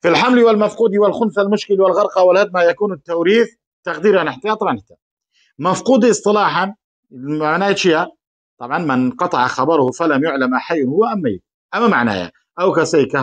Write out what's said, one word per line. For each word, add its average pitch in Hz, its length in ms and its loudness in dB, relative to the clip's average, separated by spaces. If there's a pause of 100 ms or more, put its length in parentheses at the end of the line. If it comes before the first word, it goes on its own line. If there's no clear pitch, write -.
في 170 60 0
الحمل 240 360 4
والمفقود 214 520 2
والخنثى 202 460 0
المشكل 202 400 0
والغرق 190 360 2
والهدم 180 400 2
يكون 175 360 0
التوريث 170 560 -2 (340)
تقديرا 175 460 0
احتياطا 208 400 -6
احتياطا. 117 260 -8 (640)
مفقود 202 460 0
اصطلاحا 202 720 0 (360)
معناه 156 640 -2
چییە؟ 175 340 0 (520)
طبعا 127 180 -6
من 127 340 0
قطع 131 360 -2
خبره 135 440 0
فلم 147 320 0
يعلم 135 320 -2
حي 151 280 -2
هو 156 220 0
أم 220 160 -6
ميت. 107 220 -4 (300)
ئەمە 220 200 0
معنایە. 104 360 -2 (300)
ئەو 185 180 2
کەسەی 156 340 2
کە 139 120 -2